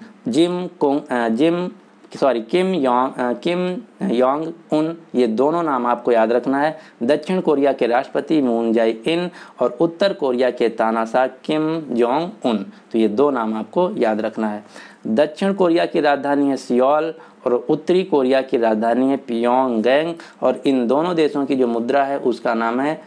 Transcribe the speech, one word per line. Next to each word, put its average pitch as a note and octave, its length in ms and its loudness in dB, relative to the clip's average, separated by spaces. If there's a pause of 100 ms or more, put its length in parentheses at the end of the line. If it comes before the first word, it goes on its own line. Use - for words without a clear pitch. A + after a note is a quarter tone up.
(280)
जिम F3 400 0
कोंग, D3 340 -2 (100)
अ, A#2+ 180 0
जिम, E3 400 0 (500)
सॉरी, B2 220 2
किम F#3 320 0
योंग, C3 400 2
अ, B2 200 -2
किम F3+ 440 -2 (260)
योंग C3 440 0 (260)
उन, D#3 240 0 (180)
ये B2 120 4
दोनों C#3+ 360 0
नाम C3 220 -2
आपको A#2+ 260 0
याद A2+ 200 4
रखना C3 280 0
है। D#3 200 -2 (240)
दक्षिण D3+ 380 0
कोरिया C#3+ 320 2
के C3 140 0
राष्ट्रपति C#3 540 0
मून A2+ 320 0
जाई A2+ 180 2
इन E3 380 -4 (320)
और B2 200 0
उत्तर E3+ 320 0
कोरिया B2+ 380 0
के A#2+ 180 0
तानाशाह A2+ 580 0
किम D#3 520 -4
जोंग C3+ 500 0 (160)
उन, A#2 120 0 (340)
तो A2+ 80 0
ये A2 80 4
दो C3 240 2
नाम A2+ 220 -4
आपको F3 440 -4
याद A2 240 0
रखना A2 260 -4
है। G#2 160 -8 (440)
दक्षिण D3+ 460 0
कोरिया F3 320 2
की E3 160 -2
राजधानी C#3+ 480 2
है C3+ 80 0
सियोल D3 560 2 (320)
और A#2+ 80 2
उत्तरी D#3 500 0
कोरिया C3+ 380 2
की C3 160 -2
राजधानी A#2 520 2
है C#3 80 0
प्योंगयांग B2 960 0 (260)
और B2+ 240 0
इन C3 220 2
दोनों D#3+ 280 0
देशों D3 300 0
की C#3 100 -2
जो B2+ 120 2
मुद्रा A#2+ 360 0
है C#3 160 -2
उसका A#2+ 340 -2
नाम A#2 280 -2
है D3+ 260 -4